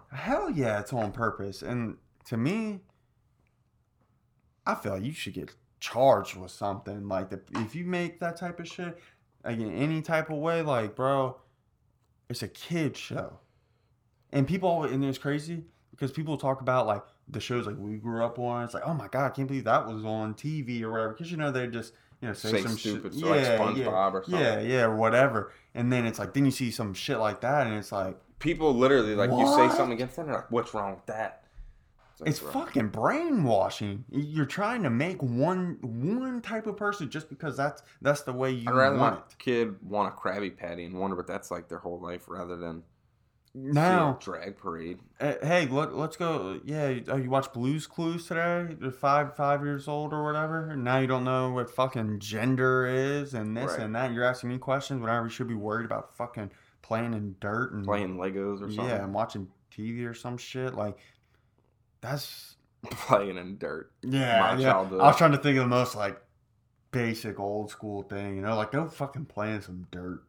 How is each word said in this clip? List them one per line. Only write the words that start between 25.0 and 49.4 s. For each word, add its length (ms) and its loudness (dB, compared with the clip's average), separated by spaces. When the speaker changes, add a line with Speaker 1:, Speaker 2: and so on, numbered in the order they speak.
Speaker 1:
And 180 2
then 140 4
it's 120 -2
like, 160 -4
then 100 6
you 60 6
see 220 -2
some 200 -4
shit 260 -2
like 240 0
that, 260 2
and 80 -2
it's 160 -6
like 240 -2
Speaker 2:
People 340 4
literally, 400 6
like, 160 4
you 240 6
say 120 10
Speaker 1:
What? 100 4
Speaker 2:
something 160 2
against 240 -4
them, 100 -6
they're 100 -4
like, 140 -6
"What's 240 0
wrong 220 -2
with 100 -18
that?" 380 -6
It's 80 -20
like, 100 0
Speaker 1:
It's 100 0
Speaker 2:
bro. 100 -10
Speaker 1:
fucking 380 0
brainwashing. 1200 2
Y-, 120 -2
you're 240 0
trying 360 -2
to 80 2
make 320 0
one, 600 0
one 600 -4
type 240 -6
of 100 -6
person 340 -4
just 180 -8
because 280 -8
that's, 260 -2
that's 200 2
the 100 -6
way 180 2
you 180 -2
Speaker 2:
I'd 60 2
rather 240 8
Speaker 1:
want 160 6
Speaker 2:
my 60 -10
Speaker 1:
it. 180 -20
Speaker 2:
kid 440 2
want 300 2
a 40 -16
Krabby 400 -2
Patty 280 -8
and 140 -8
wonder 180 0
what 120 -6
that's 240 -6
like 160 -8
their 100 -10
whole 220 -8
life 280 -10
rather 280 -8
than 260 -8
Speaker 1:
Now, 640 2
Speaker 2:
see 100 -10
a 40 -6
drag 240 -10
parade. 420 -8
Speaker 1:
uh, 220 0
hey, 240 2
look, 280 0
let's 220 -4
go. 480 -4
Yeah, 340 -2
oh, 80 0
you 140 -2
watch 240 2
Blue's 320 -2
Clues 400 -4
today? 540 -2
You're 100 -4
five, 440 2
five 300 0